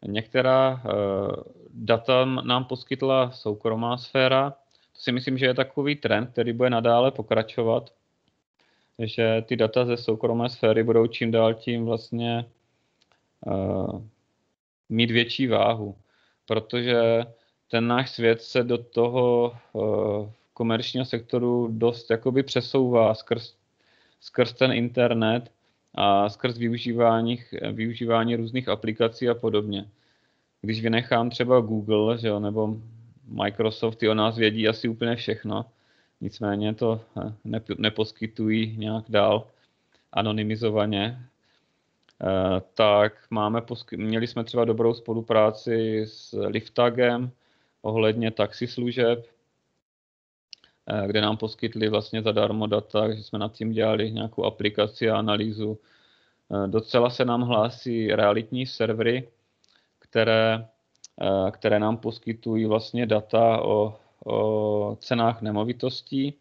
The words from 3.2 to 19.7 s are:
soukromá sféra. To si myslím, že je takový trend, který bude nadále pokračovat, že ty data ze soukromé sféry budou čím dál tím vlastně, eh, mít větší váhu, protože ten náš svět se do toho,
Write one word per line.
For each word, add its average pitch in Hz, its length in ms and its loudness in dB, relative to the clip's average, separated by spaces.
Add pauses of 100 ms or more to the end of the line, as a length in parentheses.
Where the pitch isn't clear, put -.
soukromá 113 680 -4
sféra. 131 580 2 (380)
To - 60 -20
si - 120 -4
myslím, 127 260 -2
že 131 80 0
je 127 80 4
takový 139 420 -2
trend, 113 360 0
který 117 220 -2
bude 123 160 2
nadále 120 420 4
pokračovat, 113 800 -2 (1080)
že 113 420 0
ty 113 140 -4
data 117 300 2
ze 120 120 -2
soukromé 117 520 -2
sféry 113 340 2
budou 113 240 6
čím 113 240 -2
dál 113 220 4
tím 117 320 -4
vlastně, 117 600 -4 (1000)
eh, 98 520 -4 (880)
mít 113 220 2
větší 120 360 0
váhu, 104 480 0 (500)
protože 117 800 0 (480)
ten 117 140 2
náš 123 240 0
svět 113 300 2
se - 220 0
do 120 140 0
toho, 120 760 2 (220)